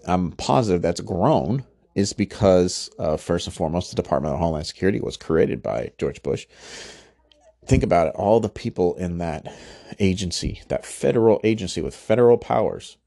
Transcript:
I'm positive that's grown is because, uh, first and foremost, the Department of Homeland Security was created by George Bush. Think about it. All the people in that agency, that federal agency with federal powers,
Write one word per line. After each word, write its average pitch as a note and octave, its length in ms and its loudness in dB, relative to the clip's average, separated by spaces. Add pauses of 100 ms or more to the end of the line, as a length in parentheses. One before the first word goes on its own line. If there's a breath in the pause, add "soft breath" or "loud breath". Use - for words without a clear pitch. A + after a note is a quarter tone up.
I'm F2 280 0
positive A2 480 0
that's E2 180 -2
grown G#2+ 640 0 (320)
is G2+ 160 0
because, F#2 800 2 (100)
uh, D#2+ 160 0
first F2 320 -2
and F2 60 -8
foremost, E2+ 380 -4
the - 40 -14
Department C#2+ 380 -2
of C#2+ 80 -4
Homeland D#2+ 260 -2
Security G2+ 320 -2
was - 160 -6
created D#2+ 480 0
by A1 340 -4
George - 240 -6
Bush. - 260 -6 (1160 loud breath)
Think - 180 2
about E2+ 240 4
it. - 80 -6
All G#2+ 260 4
the G#2+ 80 -2
people - 460 -2
in F2 240 -6
that D#2+ 360 -8 (440 loud breath)
agency, F#2 680 -2
that - 180 -4
federal A2 600 2
agency G#2+ 360 -2
with C#2 140 -6
federal A#2+ 420 4
powers, - 680 -4